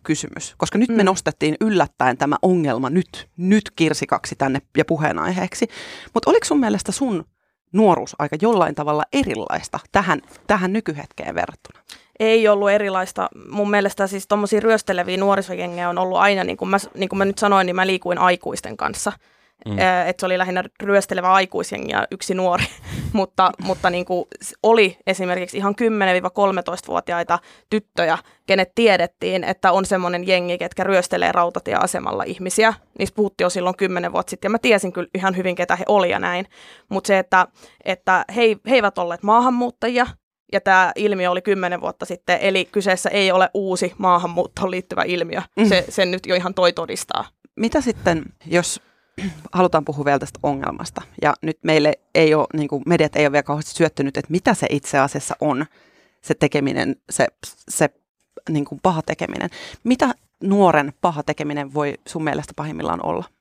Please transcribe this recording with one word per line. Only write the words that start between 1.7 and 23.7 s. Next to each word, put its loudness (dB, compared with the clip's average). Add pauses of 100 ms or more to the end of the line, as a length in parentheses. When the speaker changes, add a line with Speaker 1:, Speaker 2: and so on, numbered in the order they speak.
Speaker 1:
tämä 0
ongelma 2
nyt, -6 (100)
nyt 2
kirsikaksi 0
tänne 0 (160)
ja 2
puheenaiheeksi. -2 (460)
Mut -2
oliko 4
sun 0
mielestä -2
sun -4 (480)
nuoruus 4
aika -2
jollain 2
tavalla -2 (100)
erilaista -4 (120)
tähän, 0 (260)
tähän 0
nykyhetkeen -8
verrattuna? -8 (400)
Speaker 2:
Ei 4
ollut 4
erilaista. 0 (200)
Mun -2
mielestä 0
siis -8
tommosia 0
ryösteleviä 0
nuorisojengejä -2
on -4
ollut 0
aina, 4
niin -4
kuin -6
mä, 2 (180)
niin -4
kuin -4
mä 2
nyt -2
sanoin, 4
niin -4
mä 0
liikuin -2
aikuisten -2
kanssa. -4 (540)
Speaker 3:
Mm. -4
Speaker 2:
Ö, 2
et -4
se -4
oli 0
lähinnä 0 (200)
ryöstelevä 2
aikuisjengi -2
ja -2
yksi -6
nuori. 0 (280)
<laughs> -8
Mutta, 2 (120)
mutta 0